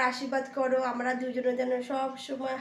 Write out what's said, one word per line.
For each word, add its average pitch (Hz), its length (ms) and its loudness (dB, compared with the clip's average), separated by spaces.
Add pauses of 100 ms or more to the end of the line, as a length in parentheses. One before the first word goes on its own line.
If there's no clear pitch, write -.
(100)
আশীর্বাদ 262 360 -2 (120)
করো, 254 200 4 (140)
আমরা 247 180 0 (120)
দুজনে 247 380 0
যেন 254 120 2 (180)
সব 269 200 0 (160)
সময় 262 340 -4